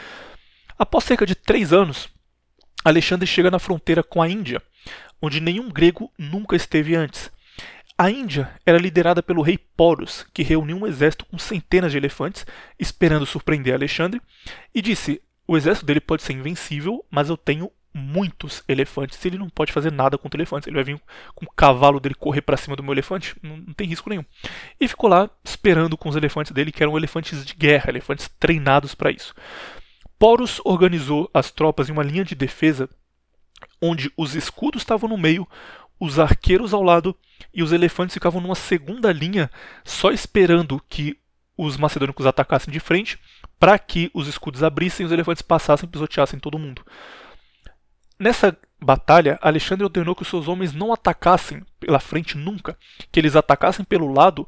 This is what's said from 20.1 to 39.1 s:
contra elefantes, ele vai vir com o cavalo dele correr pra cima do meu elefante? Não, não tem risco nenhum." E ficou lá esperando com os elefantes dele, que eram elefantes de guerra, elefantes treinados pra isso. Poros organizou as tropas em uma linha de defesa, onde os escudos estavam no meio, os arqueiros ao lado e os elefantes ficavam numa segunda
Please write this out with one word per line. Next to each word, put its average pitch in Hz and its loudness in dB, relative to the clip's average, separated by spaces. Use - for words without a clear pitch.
contra 147 -10
elefantes, 147 -6
ele - -8
vai 135 0
vir 143 -10
com - -16
o - -16
cavalo 139 6
dele 135 -4
correr 143 -4
pra 143 0
cima 143 -8
do 139 -10
meu 139 -4
elefante? 160 -6
Não, 156 -14
não 160 -16
tem 202 -6
risco 160 -8
nenhum." 185 -8
E 269 0
ficou - 2
lá 185 6
esperando 160 2
com 156 -10
os 143 -4
elefantes 151 -4
dele, 143 -2
que - -2
eram 151 0
elefantes 160 -6
de - -16
guerra, 147 2
elefantes 127 -6
treinados 143 2
pra - -2
isso. - -8
Poros 233 4
organizou 165 0
as - 0
tropas 151 -2
em - -6
uma 151 -2
linha 156 -4
de 170 -10
defesa, 135 -2
onde 165 -2
os 147 -6
escudos - -6
estavam 220 -2
no 220 -4
meio, 170 0
os 156 -2
arqueiros 185 4
ao 202 2
lado 175 4
e 175 -2
os 160 0
elefantes 175 2
ficavam 180 -2
numa 180 -4
segunda 190 -4